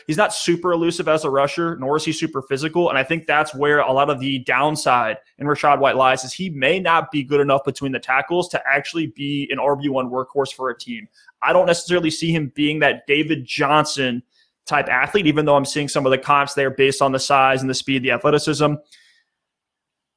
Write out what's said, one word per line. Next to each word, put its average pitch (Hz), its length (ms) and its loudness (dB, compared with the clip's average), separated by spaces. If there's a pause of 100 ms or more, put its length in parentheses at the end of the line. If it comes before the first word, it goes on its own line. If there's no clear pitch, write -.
He's 156 120 -2
not 214 160 0
super 175 400 0
elusive 165 340 0
as 156 160 2
a 151 60 0
rusher, 143 480 0
nor 135 180 -2
is 156 80 0
he 160 80 -2
super 151 300 -4
physical. 156 480 0
And 135 80 0
I 135 80 2
think 165 200 -4
that's 151 300 0
where 147 240 2
a 131 140 2
lot 143 160 4
of 135 100 -2
the 135 200 -4
downside 127 800 0 (200)
in 143 100 -6
Rachaad 143 320 2
White 131 160 4
lies, 131 300 2
is 123 80 -12
he 185 160 -6
may 143 280 0
not 165 320 0
be 147 140 -4
good 143 160 0
enough 139 240 2
between 135 300 -4
the 120 60 -6
tackles 170 500 -2
to - 180 -4
actually 143 400 -2
be 143 420 -6
an 131 100 -4
R 139 180 0
B 139 100 -6
one 131 220 -2
workhorse 131 440 -4
for 131 160 -6
a 117 80 -8
team. 113 300 -12 (340)
I 147 120 2
don't 180 120 4
necessarily 170 460 0
see 165 220 -2
him 151 200 -2
being 147 260 -2
that - 280 0
David 147 380 0
Johnson 139 760 0 (440)
type 143 240 -2
athlete, 147 360 0
even 151 200 2
though 143 100 4
I'm 135 80 4
seeing 143 240 -4
some 139 180 -2
of 131 40 4
the 135 80 4
comps 143 360 2
there 139 160 0
based 135 320 2
on 135 120 2
the 131 60 0
size 135 420 2
and 131 80 -2
the 127 40 -2
speed, 135 300 -2
the 123 80 0
athleticism. 147 640 2 (1400)